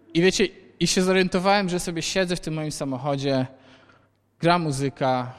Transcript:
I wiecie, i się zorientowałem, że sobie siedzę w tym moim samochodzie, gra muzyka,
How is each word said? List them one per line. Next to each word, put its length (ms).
I 60
wiecie, 280
i 60
się 160
zorientowałem, 680
że 120
sobie 220
siedzę 340
w 40
tym 140
moim 180
samochodzie, 720
gra 180
muzyka, 800